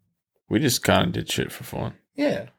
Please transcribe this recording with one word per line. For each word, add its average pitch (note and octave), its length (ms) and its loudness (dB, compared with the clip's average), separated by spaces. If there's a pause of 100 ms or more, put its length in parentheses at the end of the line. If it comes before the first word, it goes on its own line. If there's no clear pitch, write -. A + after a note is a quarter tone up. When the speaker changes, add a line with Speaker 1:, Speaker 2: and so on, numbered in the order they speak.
(480)
Speaker 1:
we G#2+ 120 2
just B2+ 240 2
kinda F#2 220 6
did G2 240 -4
shit - 220 -2
for - 120 -14
fun. - 300 -6 (200)
Speaker 2:
Yeah, B3 320 -2 (120)